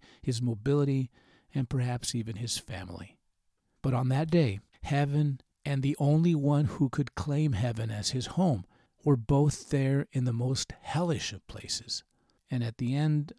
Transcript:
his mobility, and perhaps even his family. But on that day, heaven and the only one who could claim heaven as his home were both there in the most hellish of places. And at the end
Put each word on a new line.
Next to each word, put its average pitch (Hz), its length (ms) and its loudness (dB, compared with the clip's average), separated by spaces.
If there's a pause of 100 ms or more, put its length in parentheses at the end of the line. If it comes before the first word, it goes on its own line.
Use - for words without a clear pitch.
(220)
his 120 200 -4
mobility, 131 680 0 (440)
and 135 140 -2
perhaps 123 460 -2
even 113 220 -4
his 113 240 -6
family. 92 580 -12 (640)
But 131 140 0
on 127 140 0
that 147 200 0
day, 139 300 4 (240)
heaven 143 580 0 (240)
and 139 160 0
the 139 180 0
only 160 360 4
one 143 300 4
who 139 240 2
could - 260 -4
claim 147 380 0
heaven 113 360 -2
as 107 220 -4
his 127 160 -4
home 160 380 0 (380)
were 143 140 4
both 143 540 0
there 139 420 0
in 127 120 0
the 123 60 0
most 120 500 -2
hellish 160 520 -2
of 95 140 -16
places. - 560 -10 (480)
And 123 120 0
at 117 140 -6
the 127 180 0
end 147 440 0